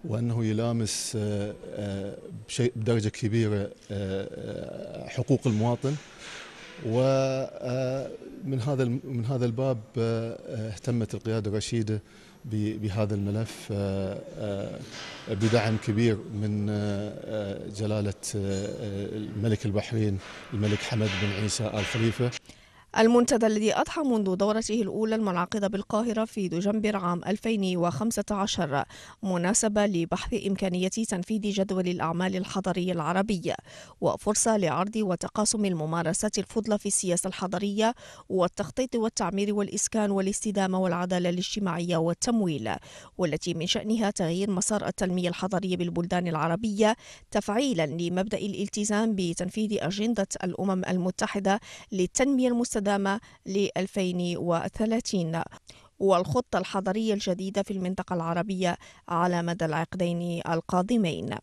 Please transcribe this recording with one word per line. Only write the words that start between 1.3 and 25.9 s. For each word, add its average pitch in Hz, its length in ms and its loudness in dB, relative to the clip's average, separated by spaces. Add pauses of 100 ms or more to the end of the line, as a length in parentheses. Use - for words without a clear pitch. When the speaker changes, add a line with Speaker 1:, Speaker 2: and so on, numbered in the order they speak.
Speaker 1:
آه، 101 440 -4 (300)
بشيء، - 280 2
بدرجة 110 340 2
كبيرة، 107 540 2
آه، 101 60 -4 (220)
آه، - 1160 -6
حقوق - 400 0
المواطن. 120 480 2 (920)
ومن 131 1800 0
هذا 135 160 2
الم-، 123 200 2
من 120 220 -4
هذا 123 200 0
الباب، 120 340 0 (180)
آه، 113 420 -2 (340)
اهتمت 117 400 -2
القيادة 110 360 -2
الرشيدة 107 520 0 (440)
ب-، 110 360 0
بهذا 104 340 0
الملف، 101 560 -2
آه، 98 500 -2 (160)
آه، - 420 -6 (500)
بدعم 110 480 4
كبير 110 380 4
من، 104 540 -2
آه، 104 440 0 (120)
آه، 104 440 -4
جلالة، 104 440 0 (220)
آه، 98 840 -2
الملك 107 480 0
البحرين 104 520 2 (360)
الملك 104 260 2
حمد 110 300 0 (120)
بن 101 80 2 (120)
عيسى 107 260 0
آل 101 180 0
خليفة. 113 460 2 (680)
Speaker 2:
المنتدى 233 500 6
الذي 214 260 4
أضحى - 280 0
منذ 214 340 2
دورته 214 460 2
الأولى 220 340 0
المنعقدة 202 520 0
بالقاهرة 220 580 0